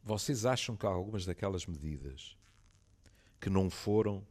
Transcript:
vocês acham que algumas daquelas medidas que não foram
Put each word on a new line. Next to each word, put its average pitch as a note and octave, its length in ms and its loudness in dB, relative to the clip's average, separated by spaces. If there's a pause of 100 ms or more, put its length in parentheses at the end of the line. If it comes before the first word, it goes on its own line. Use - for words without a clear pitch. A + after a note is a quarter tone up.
vocês G#2+ 420 0
acham B2 300 2
que G2+ 100 -4
algumas G2 400 0
daquelas F#2 400 -2
medidas C#2 720 -8 (1000)
que - 100 -2
não F#2+ 220 6
foram G#2 600 2